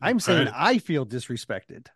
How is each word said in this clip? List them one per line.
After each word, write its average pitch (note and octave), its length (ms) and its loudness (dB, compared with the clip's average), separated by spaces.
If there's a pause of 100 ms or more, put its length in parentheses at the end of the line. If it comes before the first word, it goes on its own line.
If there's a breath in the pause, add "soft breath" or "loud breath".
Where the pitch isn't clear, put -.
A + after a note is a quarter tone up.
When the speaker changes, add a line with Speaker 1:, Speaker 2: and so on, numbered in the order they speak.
Speaker 1:
I'm A3+ 160 0
Speaker 2:
Okay. G3+ 60 0
Speaker 1:
saying D3+ 300 4
I G3 260 2
feel D3 260 -2
disrespected. A2 920 -10